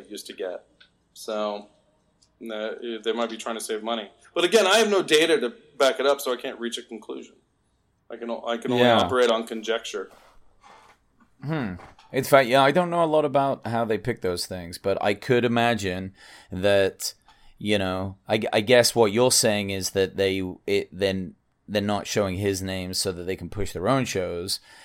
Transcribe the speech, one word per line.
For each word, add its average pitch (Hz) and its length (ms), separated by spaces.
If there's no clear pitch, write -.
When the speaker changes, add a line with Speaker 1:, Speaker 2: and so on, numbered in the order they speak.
Speaker 1:
used 101 180
to - 60
get." 92 300
So, 104 540
uh, 107 180
they 113 100
might 117 160
be 113 80
trying 113 180
to 107 80
save 107 200
money. 110 260
But 170 100
again, 196 220
I 190 120
have 220 120
no 196 140
data 156 380
to 120 120
back 131 220
it 131 60
up, 139 160
so 131 120
I 120 40
can't 120 220
reach 117 180
a 117 60
conclusion. 117 520
I 117 60
can 117 140
o-, 117 160
I 117 120
can 123 140
only 123 140
Speaker 2:
Yeah. 117 160
Speaker 1:
operate 120 280
on 113 160
conjecture. 113 640
Speaker 2:
Hmm. 135 300
In 123 120
fact, 135 240
yeah, 131 160
I 139 80
don't 175 180
know 170 140
a - 20
lot 151 200
about 139 420
how 117 180
they 110 120
pick 120 240
those 90 240
things, 87 320
but 98 260
I 104 100
could 120 320
imagine 104 680
that, 98 600
you 104 200
know, 95 400
I, 110 140
I 113 80
guess 117 340
what 113 160
you're 123 200
saying 104 380
is 98 220
that 95 240
they, 95 260
it, 101 260
then 95 440
they're 101 140
not 101 260
showing 95 300
his 98 240
name 92 320
so 95 180
that 87 120
they 92 120
can 87 140
push 101 240
their 87 160
own 131 160
shows, 90 540